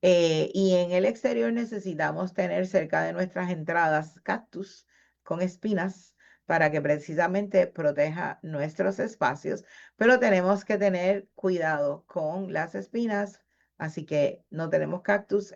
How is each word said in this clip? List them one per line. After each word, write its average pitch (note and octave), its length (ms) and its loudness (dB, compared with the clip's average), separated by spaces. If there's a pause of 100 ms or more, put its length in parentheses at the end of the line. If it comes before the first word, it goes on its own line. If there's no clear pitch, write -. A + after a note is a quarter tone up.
Eh, E3 520 4
y F#3+ 220 4
en F3 160 2
el F#3 140 2
exterior A#3 460 0
necesitamos F#3 840 -4
tener F3+ 320 -2
cerca D#3+ 360 0
de E3 120 -2
nuestras F3+ 360 -4
entradas D#3+ 720 0
cactus - 640 -8 (360)
con E3 200 -4
espinas F#3 720 -4 (320)
para D#3 240 2
que D3 120 -2
precisamente F3 840 0
proteja D#3 760 -2
nuestros D#3 580 -4
espacios, C#3+ 640 -4 (320)
pero A#3+ 240 6
tenemos G3 440 2
que G#3+ 140 0
tener F#3+ 560 0
cuidado D#3 720 -2
con F3 460 -6
las D#3+ 220 -4
espinas G3+ 680 -4 (440)
así D#3 220 -8
que D3 440 0
no D#3+ 200 -6
tenemos D#3+ 320 0
cactus G3+ 540 -2